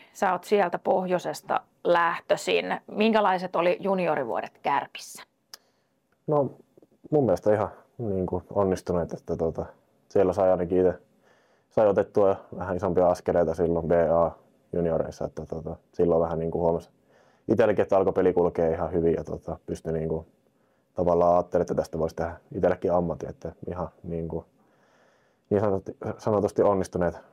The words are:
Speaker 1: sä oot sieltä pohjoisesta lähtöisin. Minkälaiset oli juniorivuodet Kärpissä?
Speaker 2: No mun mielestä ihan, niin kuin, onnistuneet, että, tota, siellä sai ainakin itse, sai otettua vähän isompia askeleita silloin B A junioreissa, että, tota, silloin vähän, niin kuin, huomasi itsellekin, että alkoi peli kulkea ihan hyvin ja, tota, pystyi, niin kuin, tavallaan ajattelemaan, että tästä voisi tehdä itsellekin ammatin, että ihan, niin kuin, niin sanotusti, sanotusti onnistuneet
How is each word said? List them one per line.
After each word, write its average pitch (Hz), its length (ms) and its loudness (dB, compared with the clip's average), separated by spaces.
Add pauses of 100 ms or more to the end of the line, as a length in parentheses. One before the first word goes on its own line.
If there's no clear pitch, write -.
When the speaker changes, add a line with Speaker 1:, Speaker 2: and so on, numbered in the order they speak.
(120)
Speaker 1:
sä 190 200 -2
oot 180 120 -6
sieltä 185 340 0
pohjoisesta 180 800 -2 (240)
lähtöisin. 175 1000 0
Minkälaiset 196 720 0
oli 175 240 2
juniorivuodet 156 840 -2
Kärpissä? - 600 -6 (1040)
Speaker 2:
No 147 240 0 (600)
mun 147 140 2
mielestä 104 300 2
ihan, 101 160 -2 (280)
niin 95 280 -4
kuin, - 240 -4
onnistuneet, 90 640 0
että, 85 240 -8
tota, 82 300 -4 (420)
siellä 95 240 2
sai 92 180 4
ainakin 90 360 2
itse, 85 120 2 (720)
sai 110 160 4
otettua 98 500 4 (220)
vähän 92 180 -4
isompia 90 320 2
askeleita 87 460 2
silloin 82 340 0
B 82 40 2
A 82 380 4 (420)
junioreissa, 82 520 -2
että, - 220 -10
tota, 80 300 -10 (160)
silloin 85 280 2
vähän, 82 180 -2
niin 82 120 -4
kuin, 82 120 -4
huomasi 85 280 0 (580)
itsellekin, 107 340 2
että 98 140 2
alkoi 95 160 4
peli 92 200 2
kulkea 85 380 2
ihan 82 220 -4
hyvin 82 220 2
ja, 78 100 -6
tota, 80 420 -10
pystyi, 82 260 -8
niin 80 160 -4
kuin, 80 180 -6 (680)
tavallaan 87 400 2
ajattelemaan, 87 280 0
että - 120 -4
tästä 80 240 -4
voisi 80 180 -4
tehdä 82 200 -6 (180)
itsellekin 90 380 0
ammatin, 85 360 -2
että 82 240 -12 (180)
ihan, 87 180 -8 (140)
niin 82 260 -8
kuin, 80 160 -8 (1040)
niin 101 100 2
sanotusti, 98 360 -2 (220)
sanotusti 104 440 0
onnistuneet 92 580 0 (120)